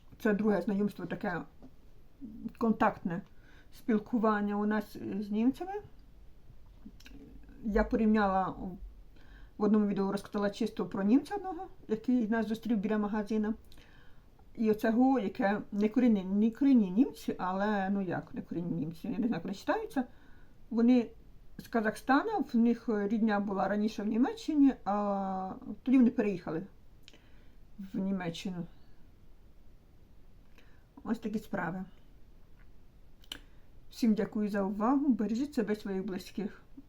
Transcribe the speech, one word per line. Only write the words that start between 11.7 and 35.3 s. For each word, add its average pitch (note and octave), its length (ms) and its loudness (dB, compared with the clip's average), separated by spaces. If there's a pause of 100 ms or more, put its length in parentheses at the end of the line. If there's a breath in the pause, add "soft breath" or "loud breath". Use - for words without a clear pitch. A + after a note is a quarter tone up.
який A3 400 0
нас A3 200 0
зустрів A3 300 -2
біля G#3 200 0
магазину. G#3+ 560 -2 (1080 soft breath)
І A3 120 4
оцього, A#3+ 480 4
яке G3 420 0 (100)
не G#3 180 2
корінні, A3 340 4
не G3+ 280 2
корінні A#3+ 400 4
німці, - 460 0
але, F#3+ 520 0
ну G3+ 120 0
як, D#3 320 -6
не - 80 -8
корінні E3 340 -6
німці, E3 320 -6
я A#3 120 -4
не B3 80 0
знаю, A3 60 0
як - 100 -6
вони G3+ 120 -6
читаються. F4 480 -2 (680 soft breath)
Вони A#3 400 6 (480)
з - 100 -18
Казахстана, C4 680 2
в - 180 -2
них A#3 340 2
рідня G#3 500 2
була G3 280 0
раніше G#3 360 -2
в G#3 40 -2
Німеччині, C#4 680 4 (120)
а G3 680 -2 (300)
тоді C4 140 6
вони A#3+ 140 8
переїхали G3+ 520 -2 (1300 soft breath)
в - 40 -4
Німеччину. F3+ 680 -4 (2500 soft breath)
Ось A3+ 160 -4
такі G#3+ 200 -4
справи. F#3 460 -6 (2000 loud breath)
Всім A3 240 4
дякую G#3 360 -2
за G3+ 140 0
увагу. A3 440 2
Бережіть A3+ 460 0